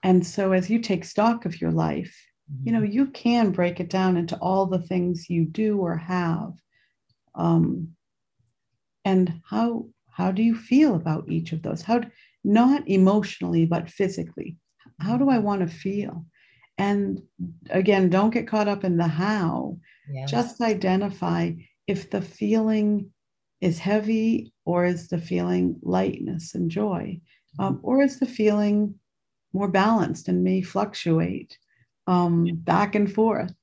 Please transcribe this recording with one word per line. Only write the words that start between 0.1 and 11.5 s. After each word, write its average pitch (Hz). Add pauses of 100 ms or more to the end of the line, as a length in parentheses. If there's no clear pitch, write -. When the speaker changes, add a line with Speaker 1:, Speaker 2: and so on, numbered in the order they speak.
Speaker 1:
so 190
as 185
you 226
take 185
stock 226
of 165
your 165
life, 160 (480)
you 226
know, 226
Speaker 2:
Mm-hmm. 208
Speaker 1:
you 262
can 233
break 175
it 175
down 185
into 170
all 190
the 185
things 175
you 165
do 208
or 170
have. 170 (840)
Um, 165 (1160)
and 185
how, 233 (240)
how 185
do 190
you 226
feel 269
about 160
each 165